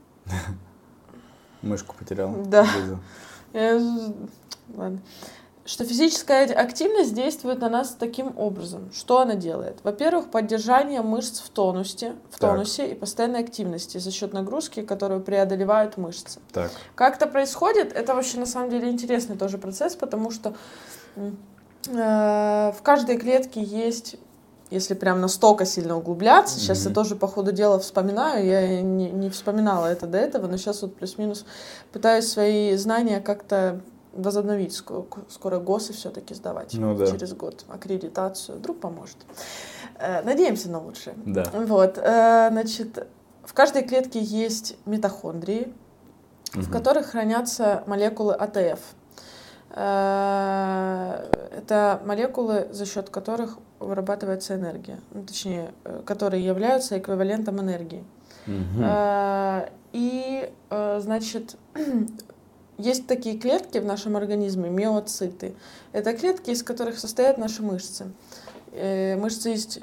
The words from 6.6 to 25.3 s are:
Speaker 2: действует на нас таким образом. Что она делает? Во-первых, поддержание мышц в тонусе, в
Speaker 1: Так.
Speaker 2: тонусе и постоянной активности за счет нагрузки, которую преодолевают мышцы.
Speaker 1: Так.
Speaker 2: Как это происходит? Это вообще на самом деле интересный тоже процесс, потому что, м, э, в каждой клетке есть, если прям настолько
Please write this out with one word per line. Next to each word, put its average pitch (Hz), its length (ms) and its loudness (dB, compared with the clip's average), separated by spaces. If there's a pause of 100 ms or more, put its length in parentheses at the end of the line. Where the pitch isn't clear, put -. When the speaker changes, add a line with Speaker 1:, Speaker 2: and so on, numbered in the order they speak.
Speaker 2:
действует 254 480 -2
на 233 80 0
нас 254 280 0
таким 240 400 -4
образом. 190 560 -6
Что - 280 2
она 233 140 2
делает? 170 480 -6
Во-первых, 294 460 0
поддержание 226 720 2
мышц 220 380 -2
в - 100 -14
тонусе, 190 680 0 (160)
в - 60 -16
Speaker 1:
Так. 202 140 4
Speaker 2:
тонусе 208 400 -2
и - 40 -8
постоянной 240 440 -2
активности 185 580 -6
за 185 140 -6
счет 196 220 -6
нагрузки, 202 480 -4
которую 196 400 -2
преодолевают 196 760 2
мышцы. 175 420 -10 (120)
Speaker 1:
Так. 85 200 -2 (240)
Speaker 2:
Как 254 200 6
это 294 120 2
происходит? 294 680 2
Это 233 200 0
вообще 254 260 -2
на 247 60 -2
самом 247 240 -4
деле 240 220 0
интересный 240 460 -2
тоже 196 200 -2
процесс, 196 380 -2
потому 220 360 -2
что, 220 220 -6 (640)
м, 202 220 -8 (500)
э, 214 880 4
в - 60 -16
каждой 254 340 6
клетке 254 460 2
есть, 226 540 -4 (520)
если 185 260 -2
прям 185 260 2
настолько 190 440 6